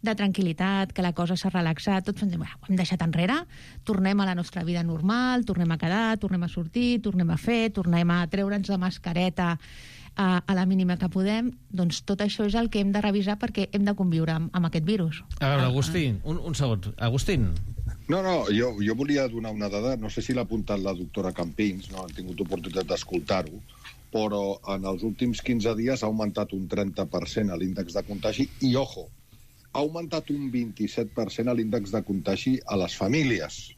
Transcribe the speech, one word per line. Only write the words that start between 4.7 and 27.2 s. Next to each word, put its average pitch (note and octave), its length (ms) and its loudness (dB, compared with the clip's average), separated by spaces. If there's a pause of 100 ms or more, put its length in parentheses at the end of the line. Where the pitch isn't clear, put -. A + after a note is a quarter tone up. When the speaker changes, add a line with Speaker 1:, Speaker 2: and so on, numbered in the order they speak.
Speaker 1:
normal, A#3 580 2
tornem F3 300 2
a - 20 -4
quedar, G#3+ 400 2
tornem F#3 300 0
a - 20 -2
sortir, A#3+ 560 0
tornem F3+ 240 4
a E3 80 2
fer, A3+ 380 2
tornem E3+ 400 4
a F3 60 4 (100)
treure'ns G3 400 0
la G3 100 2
mascareta F3+ 680 0 (680)
a, G3 120 2 (120)
a F#3+ 180 0
la F#3 80 4
mínima F#3 320 4
que F3+ 140 0
podem", G#3+ 400 2 (180)
doncs F3 380 0
tot G3+ 180 0
això G#3 220 0
és G#3 100 2
el A#3 160 2
que G#3 80 2
hem G3+ 140 2
de G#3 80 2
revisar G#3 340 2
perquè - 380 -2
hem G3+ 100 4
de G3+ 140 2
conviure E3 400 2
amb, D#3+ 160 -2
amb E3+ 160 2
aquest D#3+ 160 0
virus. F3+ 340 0 (160)
Speaker 2:
A C#3 140 2
veure, C3+ 160 4
Speaker 1:
Ah, B2+ 60 2
Speaker 2:
Agustín, C#3 500 0
Speaker 1:
ah. D3 80 -4
Speaker 2:
un, E3 80 -2 (100)
un C#3+ 80 -2
segon. A2 300 0 (100)
Agustín. A#2 540 2 (580)
Speaker 3:
No, F#3 160 2
no, F3 240 2
jo, A#2 220 4 (100)
jo G#2+ 160 2
volia C#3 320 2
donar A2+ 240 -4
una G#2 160 -2
dada, A2+ 280 0
no G#2+ 120 -4
sé A2+ 160 -4
si C3+ 80 -2
l'ha A#2+ 140 0
apuntat G#2 340 -2
la G2 160 -2
doctora F2+ 380 -4
Campins, F#2 560 -2
no? F#2 160 -10
Han - 80 -14
tingut F#2 260 -8
oportunitat F2+ 480 -4
d'escoltar-ho, F2+ 720 -2 (520)
però G2+ 480 0 (140)
en F#2+ 160 -4
els F#2+ 160 -4
últims A2+ 400 -2
quinze A2+ 320 0
dies A#2+ 260 -2
ha G#2+ 60 0
augmentat G#2+ 440 -2
un F#2+ 140 -4
trenta G2 380 -2
per F2+ 220 -4